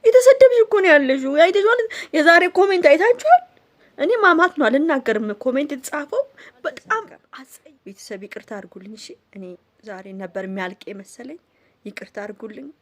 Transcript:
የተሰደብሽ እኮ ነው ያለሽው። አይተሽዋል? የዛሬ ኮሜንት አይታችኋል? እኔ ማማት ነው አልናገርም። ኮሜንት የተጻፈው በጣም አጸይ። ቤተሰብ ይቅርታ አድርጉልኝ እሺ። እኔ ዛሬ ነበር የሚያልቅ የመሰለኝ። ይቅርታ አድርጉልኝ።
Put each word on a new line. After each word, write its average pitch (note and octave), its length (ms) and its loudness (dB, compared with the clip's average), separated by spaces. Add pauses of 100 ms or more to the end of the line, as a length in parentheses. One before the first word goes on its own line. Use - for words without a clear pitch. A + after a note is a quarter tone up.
የተሰደብሽ B4 560 6
እኮ A4 180 2
ነው F#4+ 120 2
ያለሽው። C4+ 460 2
አይተሽዋል? G4+ 440 2 (320)
የዛሬ E4+ 380 4
ኮሜንት F#4 360 0
አይታችኋል? A#4+ 560 4 (560)
እኔ D#4 180 -4
ማማት F4+ 380 2
ነው D4 120 -2
አልናገርም። B3+ 680 -2
ኮሜንት C4 380 -6
የተጻፈው D4 500 -10 (400)
በጣም - 400 -10 (300)
አጸይ። - 400 -20 (100)
ቤተሰብ G3 400 -18
ይቅርታ - 320 -20
አድርጉልኝ F#3+ 400 -20
እሺ። A3 120 -20 (260)
እኔ G3 120 -18 (400)
ዛሬ G3 280 -18
ነበር F#3+ 320 -12
የሚያልቅ F#3+ 420 -10
የመሰለኝ። A#3+ 520 -20 (460)
ይቅርታ G3+ 360 -18
አድርጉልኝ። G#3+ 480 -18 (140)